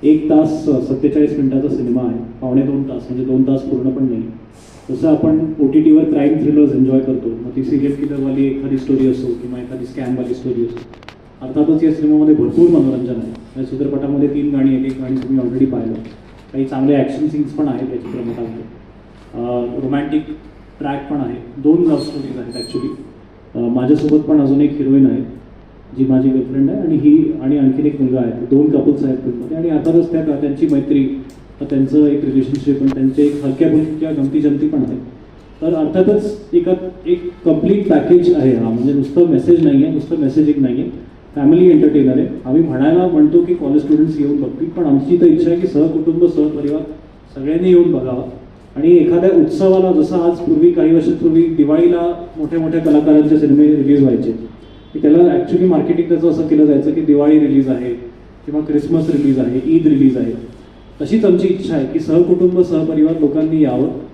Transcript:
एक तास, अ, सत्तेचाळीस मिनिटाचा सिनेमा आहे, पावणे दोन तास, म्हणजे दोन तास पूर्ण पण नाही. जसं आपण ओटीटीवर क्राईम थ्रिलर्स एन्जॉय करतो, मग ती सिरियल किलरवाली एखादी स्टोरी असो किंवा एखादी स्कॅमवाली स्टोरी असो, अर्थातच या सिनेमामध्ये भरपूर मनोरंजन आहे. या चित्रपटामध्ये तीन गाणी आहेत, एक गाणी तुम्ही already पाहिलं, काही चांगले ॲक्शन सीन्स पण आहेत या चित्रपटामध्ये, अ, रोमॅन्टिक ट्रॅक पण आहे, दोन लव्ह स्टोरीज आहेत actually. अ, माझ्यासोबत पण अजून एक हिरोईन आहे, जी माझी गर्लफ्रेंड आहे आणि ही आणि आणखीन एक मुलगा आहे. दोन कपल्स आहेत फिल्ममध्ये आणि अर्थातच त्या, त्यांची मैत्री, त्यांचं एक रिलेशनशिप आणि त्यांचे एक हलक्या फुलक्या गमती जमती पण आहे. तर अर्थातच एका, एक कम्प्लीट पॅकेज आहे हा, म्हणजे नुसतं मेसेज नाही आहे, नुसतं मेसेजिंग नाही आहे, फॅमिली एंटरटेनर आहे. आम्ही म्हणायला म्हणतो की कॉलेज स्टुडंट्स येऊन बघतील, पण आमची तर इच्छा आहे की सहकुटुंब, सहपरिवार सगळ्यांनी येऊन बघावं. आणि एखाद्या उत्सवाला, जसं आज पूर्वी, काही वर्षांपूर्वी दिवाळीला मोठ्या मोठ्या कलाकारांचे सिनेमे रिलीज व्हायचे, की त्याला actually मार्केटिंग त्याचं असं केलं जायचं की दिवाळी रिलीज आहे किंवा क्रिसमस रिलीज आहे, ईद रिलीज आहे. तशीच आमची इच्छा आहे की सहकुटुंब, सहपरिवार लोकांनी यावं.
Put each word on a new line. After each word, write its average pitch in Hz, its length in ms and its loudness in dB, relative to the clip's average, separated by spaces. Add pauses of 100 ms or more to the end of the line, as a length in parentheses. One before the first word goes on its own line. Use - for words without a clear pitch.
एक 311 200 2
तास, 156 400 0
अ, 131 120 0
सत्तेचाळीस 143 560 -2
मिनिटाचा 135 320 -2
सिनेमा 120 320 -2
आहे, 113 160 -4 (240)
पावणे 127 200 0
दोन 139 220 -2
तास, 123 260 -10
म्हणजे 127 160 -6
दोन 131 180 0
तास 135 180 0
पूर्ण 127 280 -4
पण 127 140 -2
नाही. 113 200 -4 (680)
जसं - 200 0
आपण 156 280 2 (200)
ओटीटीवर 156 440 4
क्राईम 147 360 0
थ्रिलर्स 147 320 4
एन्जॉय 131 280 2
करतो, 131 300 -4
मग 117 260 -10
ती 131 80 -4
सिरियल 139 320 -2
किलरवाली 135 500 -2
एखादी 135 320 -4
स्टोरी 131 340 0
असो 127 160 -4
किंवा 123 320 -8
एखादी 127 260 -12
स्कॅमवाली 127 480 -6
स्टोरी 117 320 -4
असो, - 140 -10 (680)
अर्थातच 151 380 0
या 156 80 2
सिनेमामध्ये 151 440 2
भरपूर - 340 2
मनोरंजन 127 440 0
आहे. 113 480 -12
या 131 80 -8
चित्रपटामध्ये 139 580 -2
तीन 143 280 -2
गाणी 135 200 2
आहेत, 131 100 -2
एक 131 160 -6
गाणी 131 160 -4
तुम्ही 127 320 -2
already 131 220 0
पाहिलं, 113 220 -6 (600)
काही 135 120 -4
चांगले 135 300 0
ॲक्शन 147 320 -2
सीन्स 147 240 -4
पण 151 160 -4
आहेत 131 220 -6
या 127 80 -8
चित्रपटामध्ये, 117 680 -10 (680)
अ, 120 320 -6 (180)
रोमॅन्टिक 151 420 -4 (540)
ट्रॅक 143 320 -8
पण 147 60 -4
आहे, 131 440 -10
दोन 165 220 2
लव्ह 151 160 0
स्टोरीज 127 380 -10
आहेत 117 160 -12
actually. - 360 -10 (680)
अ, 117 200 -2
माझ्यासोबत 151 480 0
पण 151 180 2
अजून 139 200 2
एक 143 160 0
हिरोईन 135 280 4
आहे, - 400 -4 (540)
जी 135 80 0
माझी 131 240 2
गर्लफ्रेंड 135 400 0
आहे 196 100 -4
आणि 160 160 0
ही 147 360 4 (100)
आणि 139 160 0
आणखीन 135 280 2
एक 139 160 -2
मुलगा 127 200 0
आहे. 117 340 -2
दोन 151 140 4
कपल्स 143 340 2
आहेत 127 140 -2
फिल्ममध्ये 123 400 -8
आणि 165 120 -2
अर्थातच 165 420 0
त्या, 160 100 -2
त्यांची 143 500 -2
मैत्री, 139 500 0 (480)
त्यांचं 139 360 2
एक 139 200 0
रिलेशनशिप 131 560 -2
आणि 135 120 2
त्यांचे 131 300 0
एक 143 220 0
हलक्या 139 240 0
फुलक्या 156 420 -2
गमती 143 300 -2
जमती 147 260 0
पण 147 120 -2
आहे. - 360 -6 (460)
तर 175 120 0
अर्थातच 202 640 0 (160)
एका, 175 200 2 (320)
एक 175 260 -4 (140)
कम्प्लीट 180 440 0
पॅकेज 175 460 4
आहे 131 200 2
हा, 113 140 -2
म्हणजे 120 240 -2
नुसतं 165 340 2
मेसेज 160 380 2
नाही 139 180 4
आहे, 160 100 -2
नुसतं 160 240 -4
मेसेजिंग 147 440 0
नाही 127 200 0
आहे, 180 80 -6 (460)
फॅमिली 165 340 4
एंटरटेनर 143 480 4
आहे. - 100 0 (180)
आम्ही 139 160 2
म्हणायला 156 460 2
म्हणतो 156 340 4
की 175 120 0
कॉलेज 147 280 0
स्टुडंट्स 151 380 0
येऊन 143 220 -2
बघतील, - 260 -6
पण 170 160 -6
आमची 151 380 2
तर 175 40 4
इच्छा 165 260 4
आहे 175 80 0
की 185 80 -2
सहकुटुंब, 160 580 0
सहपरिवार 151 560 -2 (540)
सगळ्यांनी 165 340 -2
येऊन 175 220 6
बघावं. 127 320 -4 (520)
आणि 156 160 2
एखाद्या 175 380 4 (100)
उत्सवाला, 185 520 2
जसं 156 240 0
आज 170 220 0
पूर्वी, 160 340 2
काही 160 240 2
वर्षांपूर्वी 160 460 2
दिवाळीला 165 840 0 (120)
मोठ्या 165 220 -4
मोठ्या 160 200 -2
कलाकारांचे 151 600 4
सिनेमे 147 360 4
रिलीज 139 260 2
व्हायचे, 117 300 2 (640)
की 151 80 -8
त्याला 156 160 4
actually 175 500 2
मार्केटिंग 165 400 0
त्याचं 165 220 2
असं 151 180 -2
केलं 151 180 4
जायचं 147 260 2
की 160 100 -2
दिवाळी 147 380 4
रिलीज 135 300 2
आहे 123 240 -4 (520)
किंवा 147 160 -4
क्रिसमस 151 480 -2
रिलीज 139 300 0
आहे, 127 360 -2
ईद 156 120 2
रिलीज 131 300 4
आहे. 113 140 -4 (720)
तशीच 208 240 0
आमची 180 220 4
इच्छा 165 280 -2
आहे 135 180 -2
की 165 60 -2
सहकुटुंब, 175 600 2
सहपरिवार 160 600 0
लोकांनी 156 440 0
यावं. 131 240 -2 (260)